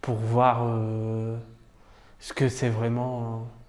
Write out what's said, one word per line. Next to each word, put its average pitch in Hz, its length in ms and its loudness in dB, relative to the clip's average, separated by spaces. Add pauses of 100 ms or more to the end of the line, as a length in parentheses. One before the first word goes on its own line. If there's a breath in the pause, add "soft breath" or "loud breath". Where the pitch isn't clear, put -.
pour 120 140 0
voir, 117 480 4
euh, 110 720 -2 (800 soft breath)
ce - 160 -14
que 131 160 2
c'est 120 180 -2
vraiment 117 800 -2 (220)